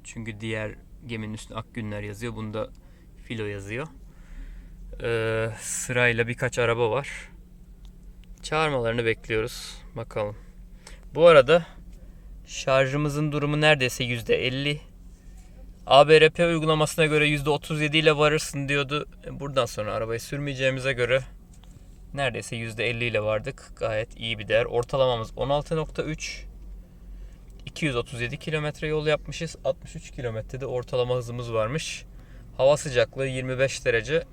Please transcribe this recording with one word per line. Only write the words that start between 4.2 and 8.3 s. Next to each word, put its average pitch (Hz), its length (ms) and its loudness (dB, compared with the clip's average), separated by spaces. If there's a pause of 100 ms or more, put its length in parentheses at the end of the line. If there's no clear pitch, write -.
Ee, 113 460 0 (100)
sırayla 120 680 2
birkaç 120 320 -2
araba 117 320 4
var. 135 180 0 (1300)